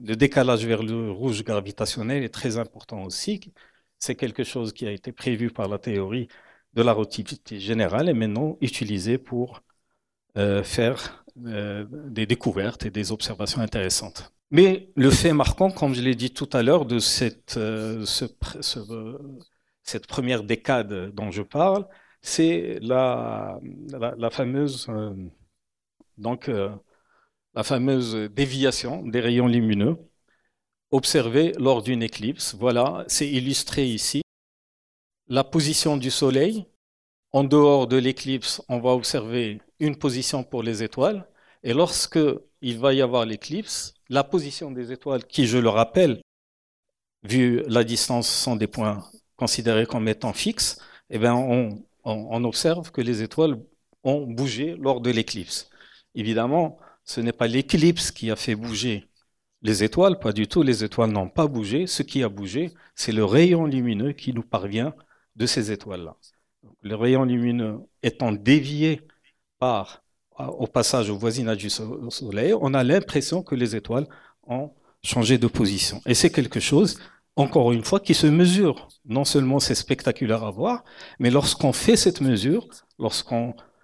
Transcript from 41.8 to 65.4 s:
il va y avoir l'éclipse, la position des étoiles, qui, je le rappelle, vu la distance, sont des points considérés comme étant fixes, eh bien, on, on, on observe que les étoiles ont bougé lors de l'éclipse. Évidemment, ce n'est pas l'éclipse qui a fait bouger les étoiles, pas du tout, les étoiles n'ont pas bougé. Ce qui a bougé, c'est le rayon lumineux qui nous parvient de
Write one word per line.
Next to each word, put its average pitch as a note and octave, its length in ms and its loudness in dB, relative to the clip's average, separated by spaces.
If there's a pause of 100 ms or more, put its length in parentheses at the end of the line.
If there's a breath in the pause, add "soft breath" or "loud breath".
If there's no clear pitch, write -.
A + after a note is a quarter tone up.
il A#2+ 180 -6
va C3+ 140 4
y C3+ 80 4
avoir B2 240 2
l'éclipse, C#3+ 680 -8 (160)
la C3+ 140 2
position C#3+ 480 -4
des B2 200 -10
étoiles, C3 340 -6
qui, C#3 200 2
je A#2 120 2
le A#2 120 4
rappelle, A#2 520 4 (1000)
vu A#2+ 440 2
la A#2 160 4
distance, A#2 460 -2
sont - 260 -2
des G#2+ 120 -2
points G#2 360 -4 (320)
considérés A2+ 500 0
comme A2+ 220 -2
étant G#2+ 260 -2
fixes, - 460 -4 (300 loud breath)
eh A2+ 100 -6
bien, A#2+ 160 4
on, A#2+ 480 0 (220)
on, G#2+ 260 -6
on A#2 140 -2
observe E3 460 -2
que C3+ 100 -4
les A2+ 200 -2
étoiles C#3 380 0 (440)
ont C#3+ 220 0
bougé C3 540 -4
lors C3+ 220 0
de B2 100 0
l'éclipse. - 580 -4 (460 soft breath)
Évidemment, A#2+ 600 0 (260 soft breath)
ce - 160 -8
n'est A#2 140 -2
pas A#2+ 140 0
l'éclipse D#3 640 2
qui A2+ 200 -6
a G#2+ 60 -2
fait A2+ 180 -2
bouger A2 520 -4 (540)
les G#2+ 220 2
étoiles, F3+ 360 4
pas A2 120 0
du G2+ 160 0
tout, F3 160 2
les A#2 200 2
étoiles A2 280 0
n'ont G2 180 -2
pas D#3 180 0
bougé. B2+ 400 -2
Ce - 160 -4
qui C3+ 200 -2
a - 60 0
bougé, G2+ 420 -6 (240 soft breath)
c'est - 160 -4
le G#2+ 140 4
rayon E3 400 6
lumineux B2+ 480 -2
qui - 200 -6
nous A#2 100 -4
parvient A2 500 -4 (420 soft breath)
de A#2+ 100 -2